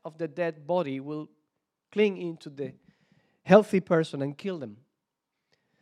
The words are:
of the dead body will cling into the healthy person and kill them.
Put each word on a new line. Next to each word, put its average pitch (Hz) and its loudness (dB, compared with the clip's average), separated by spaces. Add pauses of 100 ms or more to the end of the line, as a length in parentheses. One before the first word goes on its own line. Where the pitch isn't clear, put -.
of 160 -16
the 165 -6
dead 151 -6
body 151 -2
will 151 -12 (600)
cling 202 0
into 170 -12
the 135 -12 (680)
healthy 202 6
person 160 -2
and 143 -6
kill 185 -10
them. 110 -14 (1040)